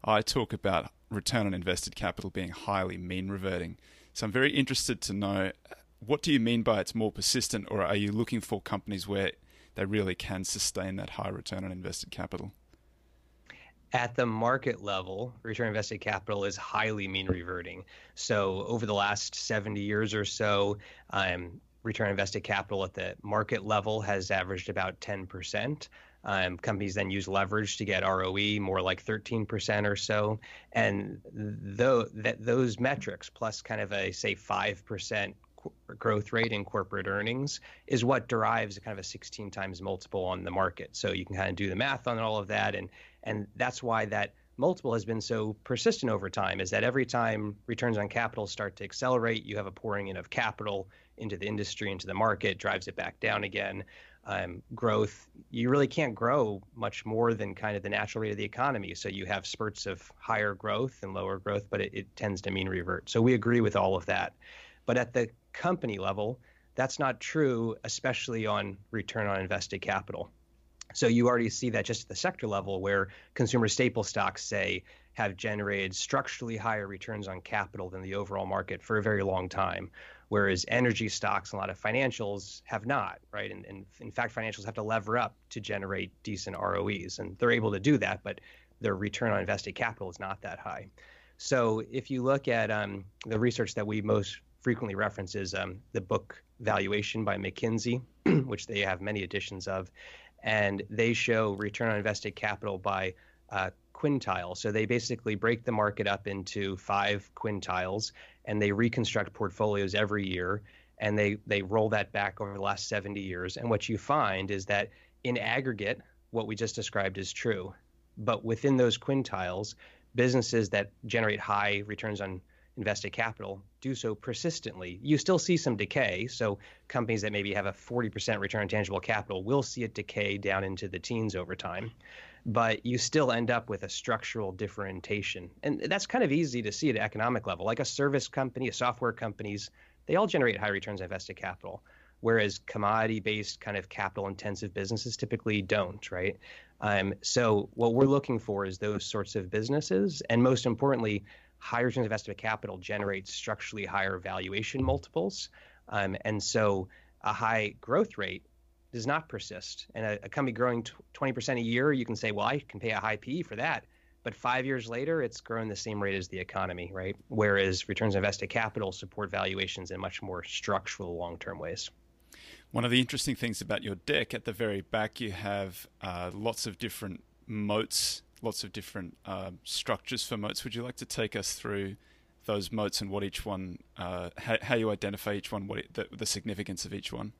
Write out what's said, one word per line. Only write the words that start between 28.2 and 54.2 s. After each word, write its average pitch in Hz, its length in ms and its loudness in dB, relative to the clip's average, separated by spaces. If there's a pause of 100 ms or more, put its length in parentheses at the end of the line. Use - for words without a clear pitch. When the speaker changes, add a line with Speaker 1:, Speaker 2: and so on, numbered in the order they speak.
Speaker 2:
O 92 140 0
E 104 220 2
more 95 220 0
like 92 200 0
thirteen 110 440 -2
percent 104 400 0
or 101 100 2
so. 107 440 0 (320)
And 101 500 0 (120)
tho-, 107 840 2
that, 110 280 -2
those 120 360 2
metrics 117 500 -2
plus - 320 -6
kind 107 180 -4
of 98 140 -4
a, 98 180 0
say, 101 220 -2
five 98 520 -2
percent 101 500 -4 (200)
qu-, - 160 -12 (280)
growth 107 340 0
rate 113 180 2
in 104 140 -2
corporate 98 420 -4
earnings 117 540 -2 (240)
is 123 180 2
what 123 240 4
derives 110 480 2
a 101 60 -14
kind 104 160 -8
of - 20 -10
a 92 80 -10
sixteen - 440 -10
times 95 320 -6
multiple 98 420 -2
on 92 180 -2
the - 60 -4
market. 92 460 0
So 98 160 0
you 92 140 -2
can 95 100 -6
kind 95 140 0
of 90 60 -2
do 98 140 0
the 92 60 -2
math 131 320 0
on 120 100 0
all 110 200 0
of 101 100 -4
that. 104 260 2
And, 95 160 -6 (320)
and 107 240 -2 (100)
that's 123 280 -2
why 113 220 2
that 104 280 0 (240)
multiple 131 360 2
has 110 120 0
been 110 160 0
so 110 420 -2
persistent 131 480 2
over 95 200 0
time, 95 280 0
is 92 120 -2
that 104 120 2
every 127 220 2
time 110 500 0 (120)
returns 117 320 0
on 104 100 -2
capital 110 380 -2
start 98 300 -6
to 101 60 -10
accelerate, 117 600 0
you 107 120 -6
have 98 100 -4
a 95 40 -8
pouring 101 360 -4
in 92 100 -6
of 85 140 -10
capital 104 560 -2 (300)
into 104 200 -6
the 98 80 -6
industry, 104 460 -2
into 92 160 -6
the 95 80 -4
market, 101 420 2
drives 98 300 -2
it 98 80 -10
back 90 240 -6
down 104 240 0
again. 98 400 -4 (440)